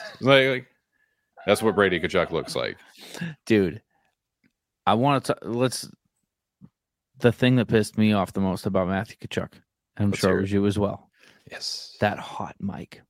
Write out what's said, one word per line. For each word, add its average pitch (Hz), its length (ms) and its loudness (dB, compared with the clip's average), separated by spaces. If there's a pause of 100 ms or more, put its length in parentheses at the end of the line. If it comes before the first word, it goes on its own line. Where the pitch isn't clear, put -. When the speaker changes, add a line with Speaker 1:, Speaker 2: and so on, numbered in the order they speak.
(100)
Speaker 1:
<laughs> - 100 -20
like, 131 280 4
like, 127 180 -6 (800)
that's 104 160 4
what 107 120 2
Brady 92 260 2
Tkachuk 85 320 -2
looks - 220 -6
like. 58 220 -6 (720)
Speaker 2:
Dude, 101 340 2 (1040)
I 95 60 4
wanna 131 280 2
t-, - 120 -4 (100)
let's, 120 460 -4 (1300)
the 117 140 4
thing 127 240 2
that 113 100 2
pissed 107 320 2
me 107 140 4
off 98 200 0
the 98 80 -4
most 95 260 -2
about 95 220 0
Matthew 95 280 -4
Tkachuk, - 360 -8
and - 520 -8
I'm 101 60 2
Speaker 1:
Let's 95 100 -4
Speaker 2:
sure 95 100 4
Speaker 1:
hear 92 60 2
Speaker 2:
it 95 40 0
Speaker 1:
it. - 20 -2
Speaker 2:
was 98 100 -4
you 101 140 2
as 101 120 0
well. - 320 -4 (400)
Speaker 1:
Yes. - 500 -12
Speaker 2:
That 104 180 0
hot - 420 -12
mic - 500 -10